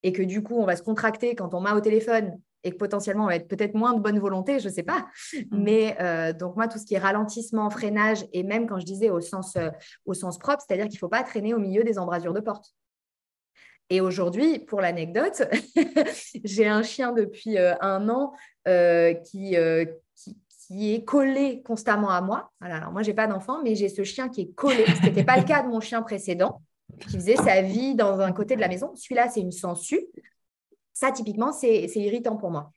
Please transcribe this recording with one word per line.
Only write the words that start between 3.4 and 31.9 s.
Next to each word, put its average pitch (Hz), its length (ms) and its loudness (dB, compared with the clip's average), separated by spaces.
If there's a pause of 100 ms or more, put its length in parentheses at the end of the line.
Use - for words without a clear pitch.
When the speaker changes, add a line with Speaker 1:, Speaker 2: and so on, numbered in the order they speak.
Speaker 1:
peut-être 208 260 -2
moins 233 200 2
de 220 60 2
bonne 208 180 2
volonté, 190 400 0
je 208 100 -4
sais 180 140 -6
pas. 311 240 -2 (260)
Speaker 2:
Mhm. 277 200 -8
Speaker 1:
Mais, 214 480 2
euh, 165 340 0
donc 180 220 -8
moi, 226 120 0
tout 226 100 -10
ce 214 60 -14
qui - 100 -4
est 190 40 2
ralentissement, 214 720 0
freinage, 208 640 0
et 180 80 -2
même 214 240 -2
quand 202 140 -6
je 170 40 -8
disais 196 240 0
au 175 140 2
sens, 185 340 -8
euh, 165 140 -2 (340)
au 190 80 -6
sens 180 260 -6
propre, 285 280 -2
c'est-à-dire 202 220 -2
qu'il 208 100 -12
faut 175 100 -6
pas 226 140 0
traîner 220 320 -4
au 233 40 0
milieu 202 260 0
des 220 140 0
embrasures 175 360 -4
de 208 60 -4
porte. 214 340 -8 (1120)
Et 185 120 2
aujourd'hui, 190 580 0
pour 202 220 -6
l'anecdote, 175 600 -2 (100)
<laughs> - 920 0
j'ai 208 240 2
un 214 140 2
chien 240 300 -2
depuis, 214 460 -2
euh, 180 220 4
un 196 280 0
an, 262 240 0 (360)
euh, 170 460 6
qui, 190 420 -4
euh, 165 280 4 (300)
qui, - 220 -20 (300)
qui 208 280 -2
est 226 100 -4
collé 269 580 2
constamment 214 480 0
à 180 100 2
moi. 196 400 -6
Voilà, 175 160 -10
alors 160 160 -10
moi, 196 100 -4
j'ai 208 120 -2
pas 220 120 2
d'enfant, 214 380 -4
mais 226 100 2
j'ai 202 140 0
ce 196 160 -4
chien 262 240 -6
qui 214 140 -8
est 170 120 -10
collé, 254 320 4
ce - 140 4
qui - 60 6
n'était - 180 4
pas 254 140 8
le - 60 4
cas 285 180 4
de 254 60 -2
mon 226 120 -2
chien 226 220 -4
précédent, 196 580 -2 (480)
qui - 80 -4
faisait 190 200 4
sa 190 260 6
vie 233 340 0
dans 196 240 4
un 185 120 2
côté 214 220 0
de 220 60 -2
la 185 80 2
maison. 190 260 -6
Celui-là, 240 340 0
c'est 220 120 -2
une 180 100 -4
sangsue. 175 560 -4 (840)
Ça, 269 180 0
typiquement, 226 400 -4
c'est, 220 380 2
c'est 214 120 -4